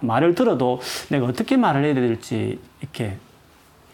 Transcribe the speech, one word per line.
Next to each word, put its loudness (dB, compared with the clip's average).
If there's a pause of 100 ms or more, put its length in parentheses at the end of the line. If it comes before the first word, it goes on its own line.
말을 2
들어도 2 (280)
내가 0
어떻게 0
말을 2
해야 2
될지 -2 (220)
이렇게 -8 (760)